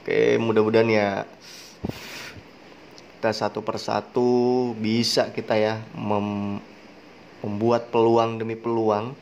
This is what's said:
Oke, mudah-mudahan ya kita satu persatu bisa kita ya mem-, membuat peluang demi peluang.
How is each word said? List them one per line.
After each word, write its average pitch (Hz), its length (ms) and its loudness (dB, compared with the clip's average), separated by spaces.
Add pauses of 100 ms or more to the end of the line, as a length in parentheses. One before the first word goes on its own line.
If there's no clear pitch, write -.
Oke, 113 400 2
mudah-mudahan 113 480 4
ya 104 200 4 (2000)
kita 113 160 0
satu 107 240 -2
persatu 123 1200 0
bisa 113 480 0
kita - 240 -4
ya 110 240 2 (160)
mem-, 104 640 -2 (880)
membuat 113 480 0
peluang 113 480 4
demi 113 160 -6
peluang. 113 640 0